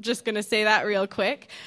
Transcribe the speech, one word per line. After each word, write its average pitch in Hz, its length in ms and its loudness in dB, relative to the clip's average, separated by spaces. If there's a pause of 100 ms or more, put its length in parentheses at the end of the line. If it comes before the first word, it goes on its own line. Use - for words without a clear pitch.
Just 226 240 -4
gonna 214 180 -2
say 214 220 2
that 214 220 4
real 202 200 2
quick. 214 420 -2 (180)